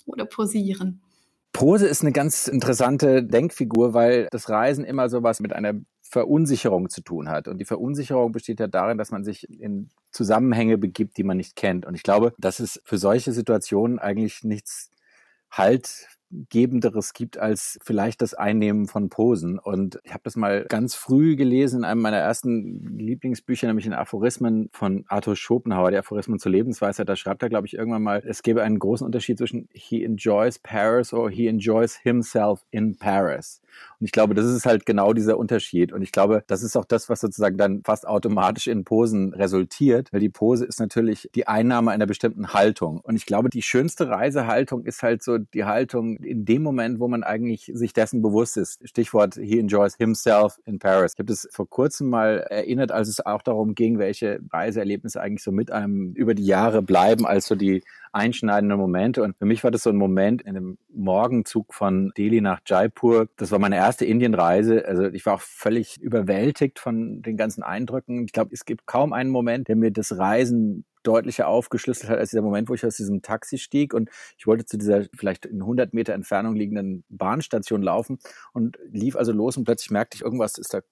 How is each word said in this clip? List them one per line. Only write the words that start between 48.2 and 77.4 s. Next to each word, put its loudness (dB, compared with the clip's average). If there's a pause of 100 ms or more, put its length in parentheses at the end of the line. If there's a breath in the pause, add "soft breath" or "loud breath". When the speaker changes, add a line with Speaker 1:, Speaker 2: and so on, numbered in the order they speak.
Speaker 2:
bewusst 2
ist. -6
Stichwort 2
"He 0
enjoys 2
himself 4
in -8
Paris". 4
Ich -12
habe -6
das -4
vor -6
kurzem -2
mal 0
erinnert, -2
als 0
es -6
auch -4
darum -2
ging, 2
welche -2 (100)
Reiseerlebnisse -4
eigentlich -6
so -4
mit -2
einem -4
über 0
die -2
Jahre 4
bleiben, 4
als 0
so 0
die 0 (300 loud breath)
einschneidenden 0
Momente. 0
Und -2
für -2
mich 2
war 4
das -2
so 2
ein 2
Moment 2
in -10
dem -10 (160)
Morgenzug 0
von 0
Delhi 2
nach 0
Jaipur. 4
Das -6
war 2
meine 2
erste 2
Indienreise. 4
Also 0
ich -4
war 2
auch -4
völlig -4
überwältigt 0
von -6
den -6
ganzen -4
Eindrücken. -6
Ich -10
glaub, -2
es -14
gibt -8
kaum 0
einen -2
Moment, -2
der 2
mir 4
das -4
Reisen 2 (180)
deutlicher 0
aufgeschlüsselt -2
hat, 2
als -2
dieser 0
Moment, -2
wo -2
ich -6
aus -2
diesem -4
Taxi -8
stieg -2
und -2 (280 loud breath)
ich -6
wollte 4
zu -8
dieser 2 (100)
vielleicht -6
in -8
hundert -2
Meter -2
Entfernung -2
liegenden -4
Bahnstation -2